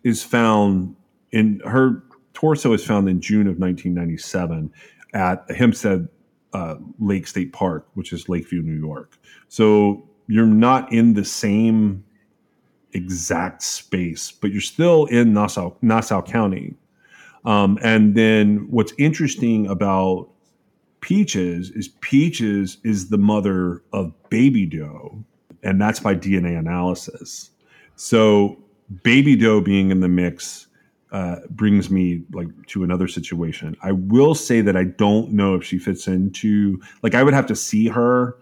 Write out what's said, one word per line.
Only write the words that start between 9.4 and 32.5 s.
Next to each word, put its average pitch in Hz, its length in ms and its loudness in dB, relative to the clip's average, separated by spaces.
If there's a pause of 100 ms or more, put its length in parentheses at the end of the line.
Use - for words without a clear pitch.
So 104 580 2 (200)
you're 113 200 4
not 120 440 4
in 117 220 4
the 101 120 0
same 107 800 0 (920)
exact 90 680 -6
space, - 680 -8
but 101 200 -6
you're 98 100 -6
still 160 440 2
in 120 260 4
Nassau, 101 520 -2
Nassau 110 400 0
County. 104 500 -4 (720)
Um, 104 380 2
and 107 320 4
then 107 560 2
what's 113 260 0
interesting 135 680 0
about 95 640 -2 (720)
Peaches 92 680 -2
is - 180 -10 (120)
Peaches 113 800 0
is 101 260 -4
the 107 80 0
mother 98 640 0 (100)
of 92 180 -4 (180)
Baby 135 360 2
Doe, 80 580 -12 (380)
and 95 180 0
that's 107 200 0
by 101 160 -2
D 98 200 -2
N 87 100 0
A 85 100 -4
analysis. 87 960 -8 (440)
So 104 640 2 (460)
Baby 135 320 6
Doe 107 260 4
being 95 300 2
in 92 80 2
the 92 100 2
mix, 90 560 -4 (460)
uh, 90 260 -8 (120)
brings 104 400 0
me, 90 340 0 (100)
like, 87 160 -10 (180)